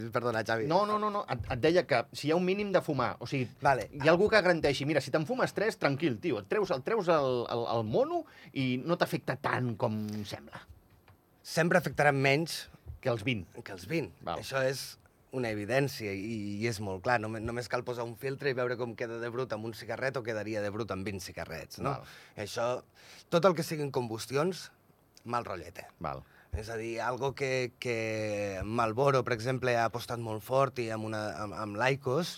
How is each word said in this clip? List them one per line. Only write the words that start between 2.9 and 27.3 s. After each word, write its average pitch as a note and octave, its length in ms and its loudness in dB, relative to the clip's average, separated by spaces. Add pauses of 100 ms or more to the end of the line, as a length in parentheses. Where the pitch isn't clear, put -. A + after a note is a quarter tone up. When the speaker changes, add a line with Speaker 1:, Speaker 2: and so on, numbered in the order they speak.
Speaker 2:
o - 20 -8
sigui, C3 200 0 (160)
Speaker 1:
Vale. C3 240 4 (100)
Speaker 2:
hi C#3 80 -6
ha D#3 80 8
algú F3+ 160 6
que A3 160 6
garanteixi, D#3 400 4
"Mira, D3 160 4
si - 100 -4
te'n D#3 140 4
fumes A3 320 0
tres, G3+ 220 0
tranquil, C#3 420 2
tio, C3+ 200 0
et G#2 80 -10
treus, G3 220 2
el, C3+ 120 -2
treus G#3+ 260 0
el, C3 400 4
el, A#2 160 0 (140)
el A2+ 60 2
mono C#4+ 420 2 (260)
i C3 320 0
no E3+ 140 2
t'afecta C#3 420 0
tant B2 380 -2
com A2 180 0 (300)
sembla." - 340 -12 (840)
Speaker 1:
Sempre E3+ 360 4
afectarà D3 340 4
menys C#3 560 2 (320)
Speaker 2:
Que C3 80 -4
els A#2 160 -2
vint. G#2+ 220 -2 (180)
Speaker 1:
que - 80 -12
els F2+ 160 -12
vint. C#3 320 -2
Speaker 2:
Val. E2 200 -4
Speaker 1:
Això C3+ 220 -4
és C3 360 -2 (340)
una B2+ 160 -2
evidència A2 640 0
i, G2+ 480 -4
i A2+ 80 0
és A2 100 -4
molt F#2+ 240 -6
clar. B2 180 2
Només, A2 220 -6
només A#2 260 -6
cal B2 160 -2
posar A#2+ 200 -4
un A#2 120 -8
filtre C#3 340 -4
i - 20 2
veure B2 240 -2
com A#2 180 -4
queda A#2 240 -6
de A#2 120 -4
brut B2 220 -4
amb G#2+ 120 -6
un A2+ 80 -6
cigarret A2+ 460 -4
o A#2 40 -6
quedaria G#2+ 380 -4
de G#2 100 -2
brut G#2 220 -4
amb F#2+ 140 -4
vint G2 140 -4
cigarrets, - 600 -10
no? C3 100 -2
Speaker 2:
Val. A#2 140 -8 (320)
Speaker 1:
Això, A#2 460 -2 (480)
tot E3+ 160 4
el F3+ 80 8
que D#3+ 100 -2
siguin D3 260 -4
combustions, C3+ 800 -2 (540)
mal A#2+ 220 -4
rotllet, E2+ 320 -10
eh? - 80 -12 (120)
Speaker 2:
Val. C#2+ 240 -6 (300)
Speaker 1:
És G#2+ 160 -6
a A2+ 80 -6
dir, A2+ 240 -6
algo B2 340 -2